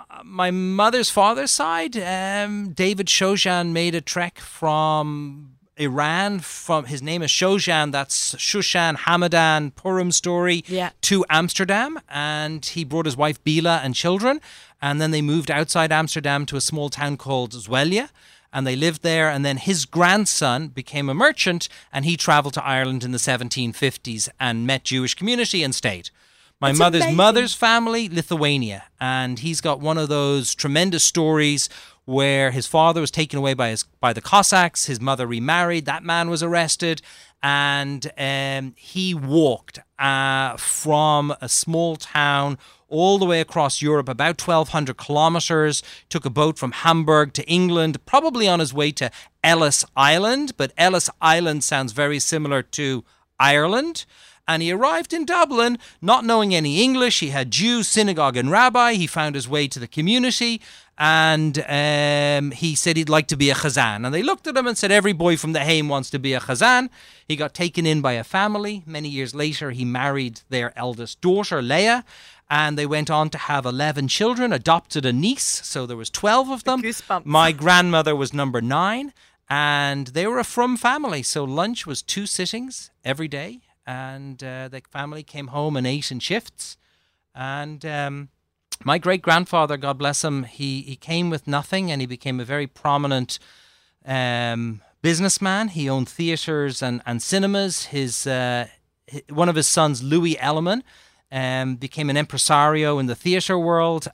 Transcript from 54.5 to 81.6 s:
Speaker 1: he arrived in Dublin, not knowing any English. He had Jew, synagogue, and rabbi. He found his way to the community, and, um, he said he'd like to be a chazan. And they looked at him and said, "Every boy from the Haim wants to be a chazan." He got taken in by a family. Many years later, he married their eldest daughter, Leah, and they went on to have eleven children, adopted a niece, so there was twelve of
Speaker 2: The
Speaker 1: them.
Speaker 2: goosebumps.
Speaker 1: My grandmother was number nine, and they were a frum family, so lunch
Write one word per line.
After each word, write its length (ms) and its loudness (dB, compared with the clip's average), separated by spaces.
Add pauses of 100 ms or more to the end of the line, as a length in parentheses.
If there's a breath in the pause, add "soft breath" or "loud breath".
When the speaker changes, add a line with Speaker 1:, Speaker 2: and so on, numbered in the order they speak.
Speaker 1:
he 80 0
arrived 420 0
in 120 -4
Dublin, 520 2 (240 loud breath)
not 240 4
knowing 300 4
any 260 2
English. 380 4
He 100 -2
had 220 -2
Jew, 320 0
synagogue, 520 2
and 140 0
rabbi. 460 4
He 100 0
found 300 -2
his 120 -6
way 200 0
to 100 -8
the 100 -10
community, 720 0 (380 loud breath)
and, 720 4
um, 800 0
he 240 -4
said 240 0
he'd 120 -2
like 180 4
to 100 -2
be 140 4
a 20 2
chazan. 520 0
And 60 -4
they 120 -2
looked 240 -2
at 100 -2
him 80 0
and 100 -2
said, 160 0
"Every 220 4
boy 240 2
from 160 -4
the 100 0
Haim 240 2
wants 220 -2
to 80 -6
be 160 -2
a 60 0
chazan." 500 2 (380 loud breath)
He 80 -2
got 180 -6
taken 320 -2
in 160 2
by 120 0
a 100 -4
family. 640 -2
Many 200 -10
years 280 -6
later, 340 -4
he 160 -4
married 640 -2
their 260 -4
eldest 460 -10
daughter, 400 0
Leah, 420 2 (460 loud breath)
and 260 2
they 120 -2
went 240 -2
on 180 2
to 80 -10
have 300 -2
eleven 400 -2
children, 440 0
adopted 540 0
a 80 2
niece, 500 -2
so 220 -8
there 100 -10
was 140 -10
twelve 400 2
of 140 -8
Speaker 2:
The 80 -2
Speaker 1:
them. 100 0
Speaker 2:
goosebumps. 460 -6
Speaker 1:
My 240 6
grandmother 640 4
was 180 -4
number 280 -2
nine, 520 -2 (340 soft breath)
and 600 0
they 180 -4
were 140 -2
a 40 -2
frum 320 0
family, 460 -2
so 220 -4
lunch 420 -4